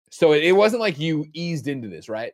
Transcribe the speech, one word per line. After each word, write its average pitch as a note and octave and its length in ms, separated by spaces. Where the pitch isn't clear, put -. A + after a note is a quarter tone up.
So D#3+ 220
it, D3+ 120
it F3 80
wasn't G#3+ 280
like F#3+ 180
you D#3 340
eased E3 340
into C3 220
this, E2 200
right? A2 240